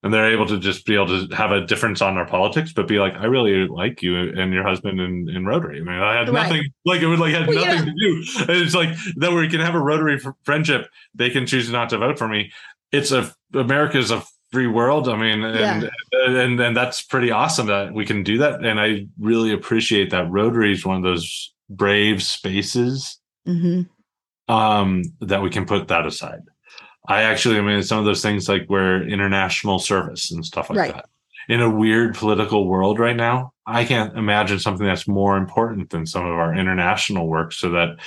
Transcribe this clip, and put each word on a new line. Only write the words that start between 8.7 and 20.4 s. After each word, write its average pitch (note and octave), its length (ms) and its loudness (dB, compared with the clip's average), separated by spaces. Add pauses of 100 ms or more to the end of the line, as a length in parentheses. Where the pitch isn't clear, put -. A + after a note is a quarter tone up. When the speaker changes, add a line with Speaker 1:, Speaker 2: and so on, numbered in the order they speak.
Speaker 1:
like, E3 140 2 (280)
that E3+ 140 2
we E3 160 2
can D#3+ 140 -2
have E3+ 140 0
a E3 40 2
Rotary D3 400 0
fr-, C3 120 -10 (120)
friendship. D3 440 0 (280)
They A#2+ 140 0
can B2 160 0
choose B2 240 -2
not A#2 220 -2
to A2+ 60 -2
vote B2 200 0
for A2+ 100 -4
me. G#2 240 -4 (400)
It's C#3 220 0
a, B2+ 200 0 (200)
America's C3+ 580 2
a G#2+ 120 -2 (280)
free B2+ 160 0
world. B2 400 2
I A2+ 100 0
mean, A2 260 0
and, A2+ 400 -2
Speaker 2:
Yeah. A2+ 60 -6 (380)
Speaker 1:
and, B2 320 2
and A#2 160 2
that's B2 260 -2
pretty B2 300 0
awesome B2+ 360 0
that G2+ 260 0
we G#2 120 -4
can G#2 180 -2
do G#2 160 0
that. C#3+ 260 0
And G#2+ 160 0
I G#2+ 260 0 (120)
really A2+ 340 2
appreciate G#2 580 0
that F2 180 0
Rotary G#2+ 440 2